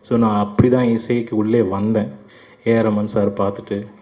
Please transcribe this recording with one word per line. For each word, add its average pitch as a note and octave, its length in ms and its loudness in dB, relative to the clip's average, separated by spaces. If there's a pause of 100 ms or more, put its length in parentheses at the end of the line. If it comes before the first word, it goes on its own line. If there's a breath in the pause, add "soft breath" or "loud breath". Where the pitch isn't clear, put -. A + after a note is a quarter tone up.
So, - 160 -2
நான் A2 220 2
அப்படி A2+ 300 2
தான் B2 200 2
இசைக்கு A#2 460 -2
உள்ளே A2 260 2
வந்தேன். G2+ 460 0 (600 loud breath)
ஏ A2+ 100 4
ஆர் A2 160 2
ரஹ்மான் G#2 120 -2
சார் G2+ 280 -2
பார்த்துட்டு, G2+ 540 -6 (140)